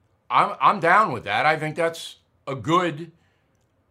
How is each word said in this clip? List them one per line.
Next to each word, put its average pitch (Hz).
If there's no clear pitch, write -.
I'm, 165
I'm 180
down 180
with 110
that. 113
I 156
think 151
that's 165
a 139
good, 160